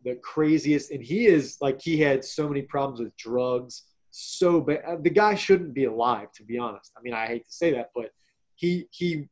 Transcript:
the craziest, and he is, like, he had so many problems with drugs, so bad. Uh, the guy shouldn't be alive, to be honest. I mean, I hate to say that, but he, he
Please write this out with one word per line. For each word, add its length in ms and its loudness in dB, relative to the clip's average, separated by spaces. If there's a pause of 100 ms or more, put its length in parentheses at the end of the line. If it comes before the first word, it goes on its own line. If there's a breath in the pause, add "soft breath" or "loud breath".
the 120 -4
craziest, 760 0
and 120 -10
he 240 0
is, 340 6
like, 200 -2
he 180 0
had 260 4
so 240 -4
many 140 -2
problems 380 -4
with 160 -10
drugs, 680 -4 (260)
so 500 0
bad. 260 -2
Uh, 140 -6
the 80 0
guy 260 4
shouldn't 380 2
be 120 0
alive, 480 0
to 120 -20
be 140 -6
honest. 400 -8
I 20 -20
mean, 140 -8
I 120 -4
hate 200 -6
to 60 -20
say 200 0
that, 220 -4
but 160 -8 (460)
he, 340 -2
he 420 -4